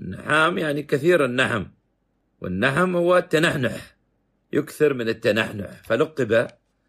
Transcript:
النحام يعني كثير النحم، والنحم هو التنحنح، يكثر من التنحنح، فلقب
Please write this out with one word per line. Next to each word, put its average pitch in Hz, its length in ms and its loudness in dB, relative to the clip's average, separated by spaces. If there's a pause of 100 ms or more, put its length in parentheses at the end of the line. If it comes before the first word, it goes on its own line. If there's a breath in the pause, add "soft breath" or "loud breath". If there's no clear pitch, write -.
النحام 151 560 0
يعني 147 260 -4
كثير 151 420 2
النحم، 120 400 0 (760)
والنحم 135 540 0
هو 175 220 4
التنحنح، 151 800 -2 (580)
يكثر 147 400 0
من 117 160 -4
التنحنح، 110 720 -2
فلقب 120 640 0 (420)